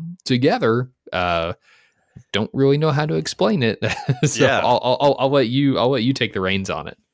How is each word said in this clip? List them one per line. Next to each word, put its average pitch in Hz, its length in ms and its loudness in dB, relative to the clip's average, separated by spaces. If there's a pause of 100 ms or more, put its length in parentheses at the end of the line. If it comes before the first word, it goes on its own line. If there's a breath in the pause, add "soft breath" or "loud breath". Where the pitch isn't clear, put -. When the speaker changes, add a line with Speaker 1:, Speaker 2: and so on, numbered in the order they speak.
(240)
Speaker 1:
together. 127 640 0 (220)
Uh, 87 420 -2 (800 soft breath)
don't 104 200 -2
really 139 240 2
know 156 140 0
how 151 140 0
to 160 100 -4
explain 170 480 -2
it. 110 180 0
<laughs> - 440 -2
So 139 200 0
Speaker 2:
Yeah. 131 140 2
Speaker 1:
I'll, 113 240 2
I'll, 123 180 0
I'll, 143 180 4
I'll 135 120 0
let 135 160 4
you, 131 320 2
I'll 117 100 2
let 131 140 0
you 131 100 2
take 117 200 -2
the 101 80 -4
reins 95 280 0
on 78 180 -6
it. - 100 -16 (160)